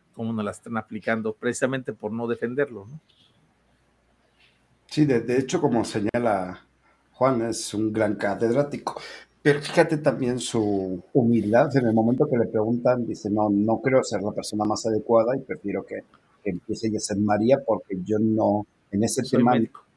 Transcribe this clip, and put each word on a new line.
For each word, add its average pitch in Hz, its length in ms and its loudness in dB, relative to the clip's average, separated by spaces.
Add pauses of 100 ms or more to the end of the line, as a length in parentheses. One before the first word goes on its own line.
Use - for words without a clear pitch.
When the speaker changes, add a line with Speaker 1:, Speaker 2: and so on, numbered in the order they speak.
(140)
Speaker 1:
cómo 113 180 -6
nos 110 120 -4
la 101 80 -4
están 117 240 -10
aplicando 110 580 -4
precisamente 127 580 -2
por 107 200 -8
no 117 140 -4
defenderlo, 117 640 -4
¿no? 156 100 -18 (1900)
Speaker 2:
Sí, - 180 2
de, 127 160 4
de 123 180 0
hecho, 135 220 0
como 120 240 2
señala 101 760 -2 (500)
Juan, 123 300 2
es 113 320 -6
un 107 180 -2
gran 107 220 0
catedrático. 117 880 -2 (420)
Pero 147 180 4
fíjate 160 380 2
también 127 400 0
su 98 640 -2 (100)
humildad. 117 640 4
En 123 100 4
el 110 80 4
momento 120 340 2
que 127 80 0
le 110 100 2
preguntan, 120 600 0
dice, 107 240 -6
"No, 107 200 2
no 107 300 2
creo 131 220 2
ser 101 200 -4
la 104 100 -4
persona 104 320 -6
más 107 220 -2
adecuada 113 500 2
y - 40 -6
prefiero 98 460 -8
que, 107 140 -10 (420)
que 101 80 -4
empiece 101 400 -4
Josep 104 280 -4
María 107 460 4
porque 101 400 -2
yo 107 140 0
no, 107 480 2 (240)
en 101 140 0
ese 117 200 -2
Speaker 1:
Soy 139 140 0
Speaker 2:
tema, 123 140 6
Speaker 1:
médico. - 320 -2 (120)